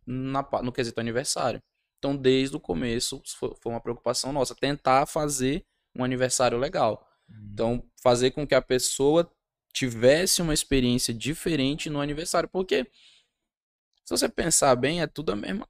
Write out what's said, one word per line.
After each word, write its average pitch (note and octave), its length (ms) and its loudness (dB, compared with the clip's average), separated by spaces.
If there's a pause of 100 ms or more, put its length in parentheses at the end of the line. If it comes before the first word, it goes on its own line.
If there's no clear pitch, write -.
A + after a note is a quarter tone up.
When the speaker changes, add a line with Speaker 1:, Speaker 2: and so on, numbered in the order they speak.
Speaker 1:
na C3+ 360 -4
pa-, B2 200 -4
no B2 100 -2
quesito A#2+ 280 -4
aniversário. A#2 600 -2 (380)
Então, C#3+ 180 -2
desde C3 400 2
o D3 40 -10
começo, B2+ 600 -4 (180)
fo-, - 220 -6
foi A#2 120 -6
uma A#2 80 -8
preocupação A#2+ 520 -4
nossa, C3 220 -2
tentar C#3 520 2
fazer D3 580 -2 (320)
um B2+ 80 -2
aniversário B2+ 540 2
legal. C3+ 480 0 (220)
Speaker 2:
Uhum. G#2 240 -18
Speaker 1:
Então, A#2 320 -2 (180)
fazer B2 280 6
com D3 160 -4
que - 80 2
a C3 80 6
pessoa C#3+ 680 2 (420)
tivesse C3 720 2
uma D#3+ 120 0
experiência B2 600 2
diferente C#3 760 -2
no D3 100 -4
aniversário, D#3 480 -2
porque F#3+ 380 -2 (1200)
se - 120 -6
você - 120 0
pensar D3+ 480 2
bem, D3 260 0
é D3+ 40 -2
tudo - 260 -10
a G2+ 40 -6
mesma F#3+ 340 -8